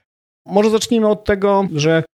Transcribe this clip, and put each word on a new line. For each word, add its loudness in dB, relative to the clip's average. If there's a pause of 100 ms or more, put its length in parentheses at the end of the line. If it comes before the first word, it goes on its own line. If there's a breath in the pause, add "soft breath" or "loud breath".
(460)
może 0
zacznijmy 0
od -2
tego, 0
że 0 (140)